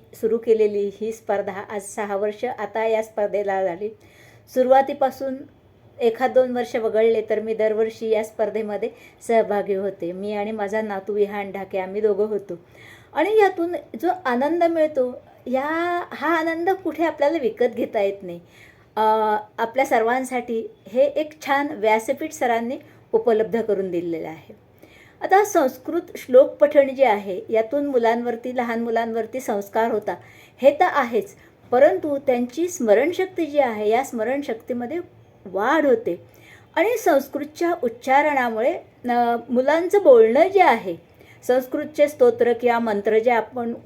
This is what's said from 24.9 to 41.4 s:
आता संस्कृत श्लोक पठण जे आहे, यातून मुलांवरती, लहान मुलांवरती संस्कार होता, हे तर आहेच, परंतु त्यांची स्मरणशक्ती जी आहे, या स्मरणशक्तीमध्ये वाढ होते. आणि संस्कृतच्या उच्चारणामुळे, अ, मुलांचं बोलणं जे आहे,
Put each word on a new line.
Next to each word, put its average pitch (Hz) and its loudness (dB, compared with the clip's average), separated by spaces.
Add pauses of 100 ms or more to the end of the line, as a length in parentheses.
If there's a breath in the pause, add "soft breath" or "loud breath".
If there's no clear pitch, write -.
आता 403 4
संस्कृत 311 -2 (160)
श्लोक 262 6
पठण 285 2
जे 262 4
आहे, 202 0
यातून 226 0
मुलांवरती, 240 -2
लहान 233 -4
मुलांवरती 226 -4
संस्कार 220 -2
होता, 208 -4 (480 loud breath)
हे 269 8
तर 320 2
आहेच, 240 -2 (360 soft breath)
परंतु 302 2
त्यांची 254 -2
स्मरणशक्ती 320 0
जी 285 -2
आहे, 214 0
या 240 0
स्मरणशक्तीमध्ये 240 -6 (480)
वाढ 240 0
होते. 220 0 (520 loud breath)
आणि 415 0
संस्कृतच्या 294 -2 (100)
उच्चारणामुळे, 262 0 (300)
अ, 240 0 (120)
मुलांचं 320 2
बोलणं 254 8
जे 381 4
आहे, 196 0 (260 loud breath)